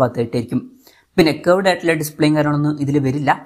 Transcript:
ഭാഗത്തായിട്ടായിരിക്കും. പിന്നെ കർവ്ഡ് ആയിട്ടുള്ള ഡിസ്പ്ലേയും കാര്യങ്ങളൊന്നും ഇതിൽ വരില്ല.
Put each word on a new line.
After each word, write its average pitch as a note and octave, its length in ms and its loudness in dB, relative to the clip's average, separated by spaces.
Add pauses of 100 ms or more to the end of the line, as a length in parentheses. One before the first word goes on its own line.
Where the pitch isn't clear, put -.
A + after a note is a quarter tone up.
ഭാഗത്തായിട്ടായിരിക്കും. B2 600 -2 (560)
പിന്നെ D#3+ 160 4 (120)
കർവ്ഡ് F#3+ 260 2
ആയിട്ടുള്ള F3 320 0
ഡിസ്പ്ലേയും D3+ 360 0
കാര്യങ്ങളൊന്നും D3 360 0 (100)
ഇതിൽ C#3 120 0 (100)
വരില്ല. C#3 240 -2 (160)